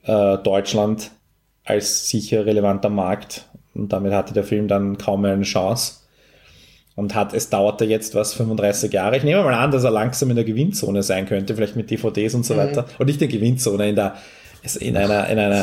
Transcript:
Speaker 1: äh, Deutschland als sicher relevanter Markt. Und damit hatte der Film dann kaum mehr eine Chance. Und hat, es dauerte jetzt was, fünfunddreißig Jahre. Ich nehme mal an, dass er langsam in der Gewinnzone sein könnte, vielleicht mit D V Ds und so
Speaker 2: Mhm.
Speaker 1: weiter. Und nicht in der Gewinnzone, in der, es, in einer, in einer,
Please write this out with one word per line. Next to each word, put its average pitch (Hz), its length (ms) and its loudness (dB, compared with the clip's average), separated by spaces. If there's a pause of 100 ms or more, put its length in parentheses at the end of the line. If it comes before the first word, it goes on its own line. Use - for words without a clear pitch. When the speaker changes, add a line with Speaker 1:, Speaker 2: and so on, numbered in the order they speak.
Speaker 1:
äh, 101 340 4
Deutschland 104 760 0 (540)
als - 440 0
sicher 107 360 0
relevanter 104 440 2
Markt. 98 580 -4 (260)
Und 101 180 -4
damit 98 220 0
hatte 98 200 -2
der 101 100 2
Film 107 240 -2
dann 101 300 0
kaum 98 260 0
mehr 98 100 2
eine 98 100 2
Chance. 98 520 -2 (1000)
Und 101 200 -4
hat, 104 180 -2
es 113 160 -4
dauerte 104 360 2
jetzt 110 300 -2
was, 107 180 0
fünfunddreißig 107 600 -2
Jahre. 101 240 2
Ich 131 60 -2
nehme 170 200 2
mal 135 120 2
an, 131 160 2
dass 131 120 2
er 123 80 4
langsam 120 380 0
in 120 60 2
der 117 100 2
Gewinnzone 113 580 -2
sein 95 220 -2
könnte, 98 300 -2
vielleicht 107 200 -2
mit 113 140 -6
D 110 80 -2
V 110 140 -2
Ds 107 240 -2
und 120 100 0
so - 80 0
Speaker 2:
Mhm. - 60 0
Speaker 1:
weiter. 123 260 0 (140)
Und 135 80 2
nicht 143 140 0
in 147 80 2
der 110 100 -2
Gewinnzone, 107 500 2
in 104 60 0
der, 101 200 0 (460)
es, - 140 -8
in 117 200 -4
einer, 101 320 2
in 110 120 0
einer, 104 100 2 (140)